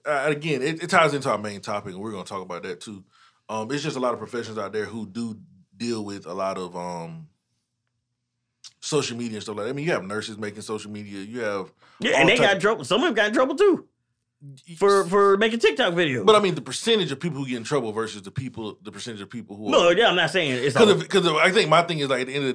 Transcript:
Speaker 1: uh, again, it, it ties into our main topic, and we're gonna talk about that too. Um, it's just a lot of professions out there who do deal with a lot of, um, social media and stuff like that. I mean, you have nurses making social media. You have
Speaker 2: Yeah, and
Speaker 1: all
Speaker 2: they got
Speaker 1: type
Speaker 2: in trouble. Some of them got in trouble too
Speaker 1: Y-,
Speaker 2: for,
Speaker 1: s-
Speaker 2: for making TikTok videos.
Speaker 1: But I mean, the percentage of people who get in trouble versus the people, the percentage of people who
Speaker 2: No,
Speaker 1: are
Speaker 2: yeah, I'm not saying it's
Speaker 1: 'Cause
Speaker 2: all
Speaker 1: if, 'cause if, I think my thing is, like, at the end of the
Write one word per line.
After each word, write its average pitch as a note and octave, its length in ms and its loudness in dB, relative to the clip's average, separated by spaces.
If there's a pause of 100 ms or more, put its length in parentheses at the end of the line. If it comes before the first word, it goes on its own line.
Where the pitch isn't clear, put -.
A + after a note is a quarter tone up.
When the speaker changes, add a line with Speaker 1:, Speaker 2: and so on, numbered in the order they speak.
Speaker 1:
uh, C#3 240 0
again, D3 320 -2
it, D#3+ 200 -4
it F3 60 -8
ties E3 240 4
into C3+ 180 -2
our A2 80 2
main G#2 220 -8
topic, G2+ 320 -6
and F2+ 100 -12
we're A2 100 -8
gonna F#2+ 120 -8
talk G2 180 -10
about F2 200 -10
that F#2 180 -8
too. G2 240 -14 (440)
Um, A2 220 -6
it's C#3+ 120 -4
just C#3+ 140 -6
a C3 40 -6
lot B2 140 0
of - 40 -8
professions A2 380 -8
out G2 160 -6
there G#2+ 140 -4
who G#2+ 200 -10
do A2 320 -8 (380)
deal A2+ 280 -4
with G2+ 220 -12
a E2 60 -10
lot F#2+ 240 -4
of, F2 180 -8
um, E2+ 540 -10 (1500)
social A#2+ 360 -2
media A#2 200 -6
and G2+ 60 -10
stuff G#2 140 -8
like G#2 100 -4
that. A#2+ 40 -4
I - 40 -4
mean, C#3+ 100 -6
you E3+ 80 0
have G2+ 120 -2
nurses G#2+ 340 -8
making G#2 240 -10
social G#2 280 -8
media. G#2 300 -12
You A2 200 -10
have G2+ 300 -4 (280)
Speaker 2:
Yeah, A#3 140 -2
and - 100 4
Speaker 1:
all D#3+ 60 6
Speaker 2:
they G3+ 80 6
got - 100 4
Speaker 1:
type G3+ 100 4
Speaker 2:
in F3+ 60 -4
trouble. G#3 220 0
Some G#3+ 180 2
of F#4 60 4
them B3+ 60 0
got G#3 140 2
in G#3+ 60 -4
trouble C4+ 220 2
too F#4+ 300 4 (840)
Speaker 1:
Y-, E3+ 100 -18
Speaker 2:
for, G3 240 6
Speaker 1:
s- F3 80 -2
Speaker 2:
for G3 260 6
making A3+ 220 2
TikTok A#3 360 2
videos. C#3+ 300 0
Speaker 1:
But G#3+ 120 8
I G#3 40 6
mean, F#3 140 2
the D#3 80 -6
percentage F3+ 500 0
of C#3 80 -10
people D#3 200 -4
who C#3 60 -6
get B2 120 -4
in A2+ 60 -10
trouble A#2 280 -2
versus G#2 300 -6
the F#2+ 80 -14
people, A#2 520 -10
the G2+ 80 -16
percentage G2+ 300 -12
of G2 80 -12
people G#2+ 280 -14
who G#2+ 140 -6
Speaker 2:
No, A#3 180 6
Speaker 1:
are F3 60 6
Speaker 2:
yeah, G#3+ 140 6
I'm F3+ 80 2
not E3 140 2
saying D#3+ 220 0 (120)
it's C#3 120 2
Speaker 1:
'Cause A3 140 10
Speaker 2:
all F3 100 6
Speaker 1:
if, - 100 -8
'cause F#3 160 4
if, E3 80 2
I D#3+ 160 4
think F#3 180 4
my D#3+ 140 6
thing E3+ 160 -2
is, C#3+ 100 -2
like, B2+ 140 0
at B2+ 60 -6
the C3 60 -8
end C#3+ 100 -2
of C3+ 40 0
the B2+ 60 0